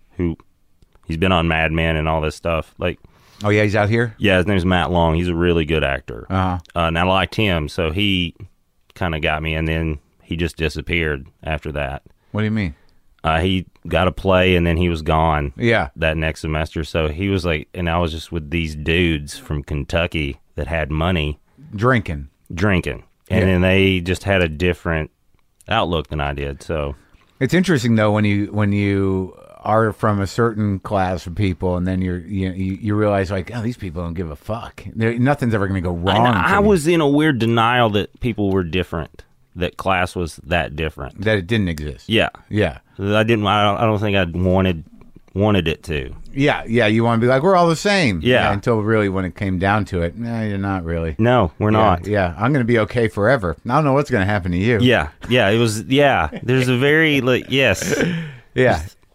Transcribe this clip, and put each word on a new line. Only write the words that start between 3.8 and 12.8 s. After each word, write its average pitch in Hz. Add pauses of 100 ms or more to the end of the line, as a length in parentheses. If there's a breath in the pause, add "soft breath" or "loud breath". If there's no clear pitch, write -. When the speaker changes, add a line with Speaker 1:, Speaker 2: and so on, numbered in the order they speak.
Speaker 2:
here? 117
Speaker 1:
Yeah, 98
his 90
name's 95
Matt 87
Long. 85
He's 87
a 87
really 85
good 76
actor. 65
Speaker 2:
Uh-huh. 92 (180)
Speaker 1:
Uh, 85
and 82
I 87
liked 92
him, 87
so 80
he 90 (580)
kinda 82
got 78
me, 80
and 80
then 80 (240)
he -
just 82
disappeared 78 (160)
after 78
that. 69 (280)
Speaker 2:
What 104
do -
you 107
mean? 101 (500)